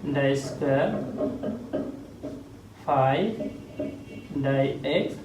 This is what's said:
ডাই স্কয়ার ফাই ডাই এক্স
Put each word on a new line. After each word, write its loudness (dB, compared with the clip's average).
ডাই 6
স্কয়ার 2
ফাই 4
ডাই 6
এক্স 2